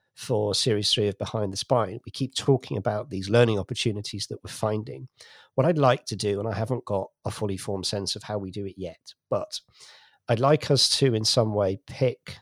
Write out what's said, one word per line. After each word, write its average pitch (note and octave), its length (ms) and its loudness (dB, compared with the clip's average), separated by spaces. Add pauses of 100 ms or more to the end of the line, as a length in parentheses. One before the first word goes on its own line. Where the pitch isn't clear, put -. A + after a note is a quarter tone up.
(180)
for G#2+ 340 0
series G#2 400 2
three G#2+ 140 2
of G2 100 0
Behind G#2 360 -4
the G2 40 -10
Spine. A2+ 480 0
We - 60 -16
keep - 240 -6
talking - 420 2
about G#2 320 -2
these F#2+ 220 -6
learning A2+ 300 6
opportunities G#2 640 -6
that - 160 -12
we're - 80 -14
finding. A2 560 -4 (480)
What C3 100 2
I'd D#3+ 140 2
like C3+ 280 4
to G#2+ 100 -6
do, G2+ 240 0
and A2 80 -4
I G#2 60 -4
haven't A2+ 320 -2
got G2 240 -2 (140)
a G2+ 60 -2
fully G2+ 260 -4
formed F#2+ 300 -6
sense G2 300 -4
of F#2+ 80 -14
how G#2+ 120 -4
we F#2+ 140 -6
do G2+ 160 -6
it F#2 100 -10
yet, F2+ 380 -12 (160)
but - 300 -6 (680)
I'd A2+ 120 2
like D3 320 4
us - 260 4
to, B2+ 160 4
in A2 100 0
some A2 300 2
way, G2 320 2
pick - 560 -2